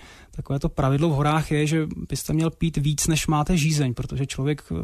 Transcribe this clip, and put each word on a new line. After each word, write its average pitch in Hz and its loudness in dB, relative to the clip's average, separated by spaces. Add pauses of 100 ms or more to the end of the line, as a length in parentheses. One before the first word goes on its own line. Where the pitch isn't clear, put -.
(360)
takové 147 -4
to 170 0
pravidlo 143 2
v 151 2
horách 151 2
je, 151 2
že 156 0 (220)
byste 143 -4
měl 160 2
pít 165 -2
víc, 147 0
než 156 2
máte 160 2
žízeň, 147 2
protože 131 -4
člověk 139 -4 (200)